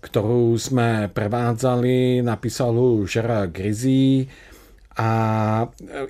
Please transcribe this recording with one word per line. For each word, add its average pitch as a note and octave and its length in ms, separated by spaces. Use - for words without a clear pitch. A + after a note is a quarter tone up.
kterou A#2 580
jsme A2+ 540
prevádzali, B2 1080
napísal A#2+ 520
ju A#2 320
Gérard A2 440
Grisi C3 760
a, A2 720
eh, C#3 220